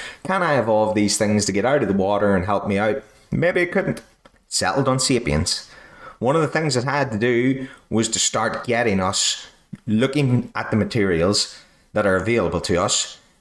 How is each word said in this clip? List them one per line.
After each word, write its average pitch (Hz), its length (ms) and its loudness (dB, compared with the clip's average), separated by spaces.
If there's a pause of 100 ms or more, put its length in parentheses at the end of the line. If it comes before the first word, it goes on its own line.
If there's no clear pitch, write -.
(220)
"Can 190 200 -2
I 151 160 2
evolve 107 360 2
these 104 240 2
things 104 260 2
to 101 80 -2
get 98 140 0
out 143 160 2
of 104 60 0
the 98 60 2
water 101 400 2
and 92 120 0
help 101 200 -2
me 98 120 0
out?" 104 240 -2 (280)
Maybe 170 300 0
it 175 120 -2
couldn't. 185 280 -2 (480)
Settled 117 400 0
on 131 100 0
sapiens. 92 680 -2 (520)
One 135 160 0
of 165 60 2
the 147 60 0
things 156 260 -2
it 123 100 0
had 135 280 -2
to 107 60 -4
do 123 500 0 (220)
was 110 180 0
to - 100 -4
start - 460 -2
getting 117 340 0
us - 500 -2 (380)
looking 123 680 2
at 107 160 -6
the 113 60 0
materials 98 840 0 (340)
that 104 140 0
are 95 100 4
available 92 460 0
to 92 140 0
us. - 420 -2 (220)